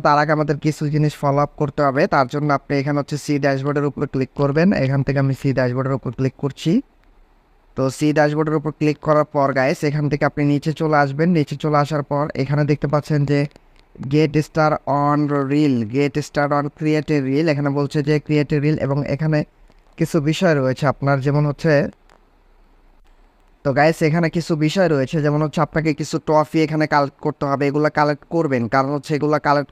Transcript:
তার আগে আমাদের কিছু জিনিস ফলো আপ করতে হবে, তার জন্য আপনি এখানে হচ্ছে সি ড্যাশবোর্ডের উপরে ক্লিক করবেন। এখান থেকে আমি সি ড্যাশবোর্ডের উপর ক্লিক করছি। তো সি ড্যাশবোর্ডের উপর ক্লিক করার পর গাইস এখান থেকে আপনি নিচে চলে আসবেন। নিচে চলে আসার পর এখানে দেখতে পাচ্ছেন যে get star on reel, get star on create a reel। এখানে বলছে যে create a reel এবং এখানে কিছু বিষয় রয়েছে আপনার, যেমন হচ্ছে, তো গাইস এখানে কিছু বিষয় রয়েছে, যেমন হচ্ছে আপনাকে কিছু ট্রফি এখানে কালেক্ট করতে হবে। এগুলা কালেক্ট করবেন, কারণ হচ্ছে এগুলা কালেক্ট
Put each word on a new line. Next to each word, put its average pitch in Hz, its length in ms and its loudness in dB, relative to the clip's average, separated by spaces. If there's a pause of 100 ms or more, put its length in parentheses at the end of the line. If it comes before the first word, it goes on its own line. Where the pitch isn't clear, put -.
তার 147 160 4
আগে 156 160 2
আমাদের 151 260 0
কিছু 151 180 -2 (120)
জিনিস 151 180 2 (100)
ফলো 143 240 2
আপ - 140 -10
করতে 147 260 -4
হবে, 135 160 2 (120)
তার 139 200 4
জন্য 147 140 -2 (100)
আপনি - 220 -6
এখানে 143 200 -2
হচ্ছে 143 240 -6
সি 147 100 -2 (100)
ড্যাশবোর্ডের 143 460 0
উপরে 147 240 -6
ক্লিক 131 260 -2
করবেন। 143 280 2 (160)
এখান 135 220 0
থেকে 139 180 -2
আমি 135 160 0
সি 143 80 -2 (100)
ড্যাশবোর্ডের 131 400 -2
উপর - 200 -8
ক্লিক 131 260 -2
করছি। 143 280 -2 (1040)
তো 135 60 -2 (140)
সি 151 120 0 (100)
ড্যাশবোর্ডের 151 420 2
উপর 151 200 -6
ক্লিক 151 260 0
করার 151 280 2
পর 139 140 2 (100)
গাইস 135 200 0 (120)
এখান 147 200 -2
থেকে 147 200 -2
আপনি 147 120 -4 (100)
নিচে 143 180 -2 (100)
চলে 156 240 0
আসবেন। 143 240 -2 (100)
নিচে 143 260 -2
চলে 151 200 2
আসার 147 260 -4
পর 143 140 -2 (180)
এখানে 143 280 0
দেখতে 151 220 0
পাচ্ছেন 147 280 0 (100)
যে 143 100 2 (720)
get 151 200 2 (160)
star 156 240 2 (320)
on 147 140 2 (340)
reel, 147 240 4 (180)
get 143 200 0 (140)
star 143 200 -2 (100)
on 143 60 -2 (140)
create 156 380 -2
a - 20 2 (100)
reel। 143 240 2
এখানে 143 260 0
বলছে 143 200 -2 (100)
যে 151 60 2 (120)
create 147 300 0
a - 80 2
reel 156 120 2 (100)
এবং 139 120 -2 (160)
এখানে 156 240 0 (600)
কিছু 165 180 -2 (140)
বিষয় 160 300 2
রয়েছে 131 320 -2
আপনার, 139 240 0 (100)
যেমন 147 240 2
হচ্ছে, 156 240 0 (1900)
তো 143 140 0
গাইস 160 200 4 (100)
এখানে 165 280 2
কিছু 170 160 -2 (140)
বিষয় 175 280 2
রয়েছে, 135 300 -2
যেমন 147 200 2
হচ্ছে 151 220 -4
আপনাকে 156 240 -2 (100)
কিছু 156 160 -6 (100)
ট্রফি 156 400 2
এখানে 156 180 0 (100)
কালেক্ট 143 320 0
করতে 147 240 -4
হবে। 139 200 0
এগুলা 151 280 0
কালেক্ট 147 260 0 (100)
করবেন, 143 280 0 (120)
কারণ 135 220 2
হচ্ছে 143 220 -6
এগুলা 151 200 0 (100)
কালেক্ট 143 240 0